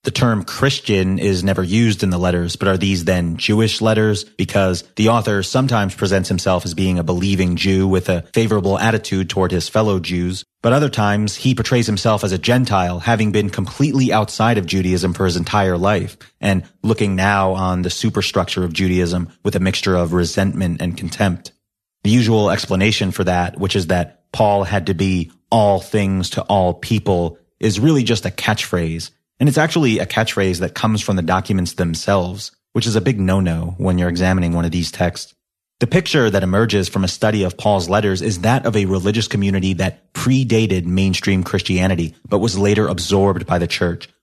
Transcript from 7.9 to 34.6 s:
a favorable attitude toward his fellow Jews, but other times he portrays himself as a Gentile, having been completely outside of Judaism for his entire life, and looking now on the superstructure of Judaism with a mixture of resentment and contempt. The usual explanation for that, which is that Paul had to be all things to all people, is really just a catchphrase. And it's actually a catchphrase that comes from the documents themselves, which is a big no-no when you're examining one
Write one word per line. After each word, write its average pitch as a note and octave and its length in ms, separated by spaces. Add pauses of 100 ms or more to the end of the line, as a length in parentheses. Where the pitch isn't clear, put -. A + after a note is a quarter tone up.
a F2 140 (100)
favorable G#2 460
attitude G#2 500
toward F#2 220
his F2+ 180
fellow G#2+ 320
Jews, F2+ 420 (200)
but A#2 100
other D3 160
times G#2 480
he C3 180
portrays A#2 320
himself G#2+ 380
as F#2+ 80
a F#2 60
Gentile, G2 600
having A2 300
been G2+ 200
completely B2+ 600
outside A2 460
of F#2+ 80
Judaism F2+ 480
for F#2+ 140
his E2+ 100
entire F#2 400
life, G2 400 (240)
and G2 240 (180)
looking G#2 320
now F#2+ 380
on F#2 300
the F2 80
superstructure F#2+ 720
of E2+ 80
Judaism F2+ 560 (160)
with G2+ 100
a E2+ 60
mixture F#2+ 360
of F2 180
resentment F2+ 680
and F2 160
contempt. F#2 560 (520)
The G#2 60
usual A2 400
explanation G2 600
for F#2 140
that, F2 360
which F#2+ 160
is F2 120
that - 440
Paul G2+ 320
had F#2+ 220
to G2 80
be F2+ 360 (200)
all G#2 280
things F#2+ 520
to - 140
all F#2 280
people, F2 680 (200)
is G#2 200
really C#3+ 240
just A2 220
a F#2 60
catchphrase. E2 800 (280)
And C#3+ 100
it's D3 100
actually D#3 400
a F#2 80
catchphrase F#2+ 540
that F2 140
comes A2 260
from G2 160
the F2+ 60
documents F#2 500
themselves, F2+ 800 (220)
which - 120
is G#2+ 80
a A2 60
big G#2+ 180
no-no F2+ 600
when F#2 180
you're F2+ 140
examining F2+ 420
one E2+ 140